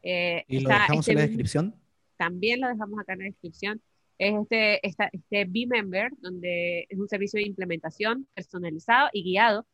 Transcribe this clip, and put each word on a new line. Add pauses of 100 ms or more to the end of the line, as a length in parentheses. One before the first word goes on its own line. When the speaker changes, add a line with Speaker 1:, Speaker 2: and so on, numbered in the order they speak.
Speaker 1:
Eh,
Speaker 2:
¿Y
lo
Speaker 1:
está
Speaker 2:
dejamos
Speaker 1:
este
Speaker 2:
en
la
Speaker 1:
Bim-
Speaker 2:
descripción? (420)
Speaker 1:
También
lo
dejamos
acá
en
la
descripción. (360)
Es
este,
esta,
este
Member,
donde
es
un
servicio
de
implementación
personalizado
y
guiado